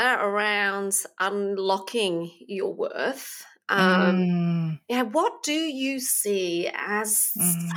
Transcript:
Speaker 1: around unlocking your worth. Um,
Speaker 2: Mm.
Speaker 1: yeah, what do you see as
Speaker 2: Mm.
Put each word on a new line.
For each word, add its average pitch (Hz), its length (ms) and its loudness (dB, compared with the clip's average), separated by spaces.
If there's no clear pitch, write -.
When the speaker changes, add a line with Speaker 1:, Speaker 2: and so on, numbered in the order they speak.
Speaker 1:
around 202 840 0
unlocking 190 1120 0
your 190 260 -4
worth. - 720 -6
Um, 185 480 4
Speaker 2:
Mm. 170 600 2
Speaker 1:
yeah, 247 140 0
what 320 400 0
do 302 100 -2
you 269 460 -2
see 185 760 0
as 208 640 0
Speaker 2:
Mm. 170 400 0